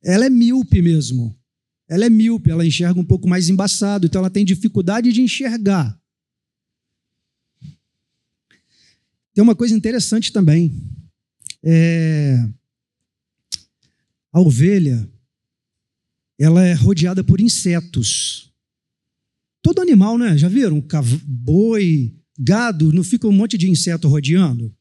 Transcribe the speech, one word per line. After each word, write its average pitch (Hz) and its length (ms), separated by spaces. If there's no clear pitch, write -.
Ela 202 240
é 269 40
míope 240 520
mesmo. 127 520
Ela 190 180
é 240 40
míope, 220 400
ela 165 160
enxerga 175 320
um 175 60
pouco 185 240
mais 180 200
embaçado, 196 580
então 185 140
ela 185 100
tem 196 140
dificuldade 202 680
de 220 80
enxergar. 202 800
Tem 202 80
uma 226 120
coisa 226 200
interessante 220 580
também. 165 400
É, 160 840
a 165 100
ovelha, 143 680
ela 165 260
é 175 80
rodeada 180 500
por - 180
insetos. 170 1120
Todo 349 180
animal, 233 380
né? 214 180
Já 151 120
viram? 190 320
Cav-, 139 440
boi, 156 880
gado, 160 540
não 175 120
fica 226 240
um 202 40
monte 214 240
de 185 140
inseto 165 380
rodeando? 139 720